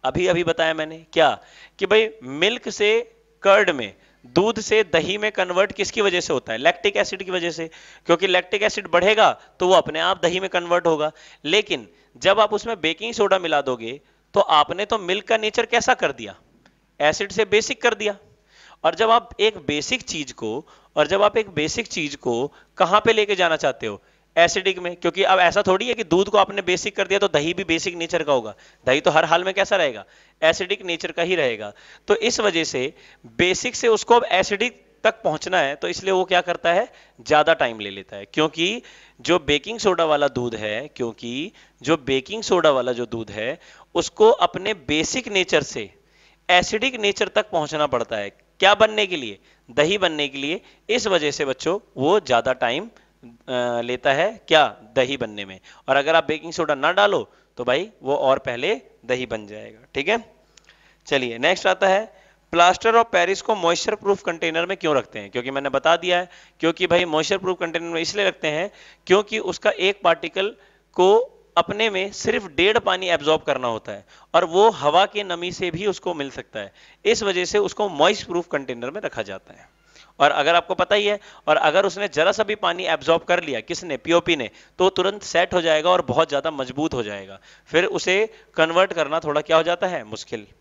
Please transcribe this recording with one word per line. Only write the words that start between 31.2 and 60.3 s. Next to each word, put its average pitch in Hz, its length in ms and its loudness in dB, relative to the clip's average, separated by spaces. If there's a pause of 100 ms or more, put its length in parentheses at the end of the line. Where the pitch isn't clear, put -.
ही 180 140 0
रहेगा। 110 360 -2 (340)
तो 208 100 4
इस 233 240 -2
वजह 170 240 0
से 135 300 -6 (320)
बेसिक 180 500 -2
से 247 120 0
उसको 220 260 4
अब 240 100 4
एसिडिक 196 600 -2 (180)
तक 220 180 0
पहुंचना 170 360 -2
है, 143 160 0
तो 175 140 -6
इसलिए 190 240 -4
वो 185 120 2
क्या 180 160 2
करता 170 320 -2
है? 214 200 0 (280)
ज्यादा 151 340 4
टाइम 117 260 -2
ले 101 100 -8
लेता 98 260 -14
है। 101 80 -14
क्योंकि 165 580 -2 (380)
जो 165 180 0
बेकिंग 147 400 -2
सोडा 180 260 2
वाला 147 240 2
दूध 123 260 -4
है, 107 340 -6
क्योंकि 123 640 -8 (300)
जो 147 140 2
बेकिंग 135 460 -4
सोडा 165 280 4
वाला 127 220 0
जो 120 140 -4
दूध 110 240 -10
है 110 300 -8 (340)
उसको 208 360 4
अपने 190 440 0
बेसिक 165 540 -4
नेचर 180 340 2
से 110 320 -10 (560)
एसिडिक 214 440 2
नेचर 202 340 -2
तक 208 220 -2
पहुंचना 151 360 -2
पड़ता 117 300 -4
है। 101 140 -6
क्या - 440 2
बनने 214 320 2
के 185 100 -6
लिए? 110 220 -8 (320)
दही 151 280 2
बनने 156 300 0
के 135 100 -10
लिए। 147 220 -6 (300)
इस 226 160 0
वजह 156 240 2
से 147 140 -4
बच्चों 160 340 -2 (180)
वो 160 240 2
ज्यादा 127 320 0
टाइम, 127 380 -2 (340)
अ, 120 40 -20 (520)
लेता 123 320 -2
है 190 360 -2
क्या? 147 280 4 (180)
दही 135 220 0
बनने 107 280 -8
में। 95 160 -18 (280)
और 135 80 4
अगर 143 180 2
आप 160 120 4
बेकिंग 156 260 -6
सोडा 151 220 -2
ना 143 180 0
डालो 190 400 2 (240)
तो 123 80 -8
भाई 151 260 -2 (120)
वो 131 140 -2
और 135 220 2
पहले 139 440 -4 (220)
दही 127 220 -4
बन 107 200 -8
जाएगा। 107 320 -18 (160)
ठीक 139 140 -4
है, 226 260 -2 (720)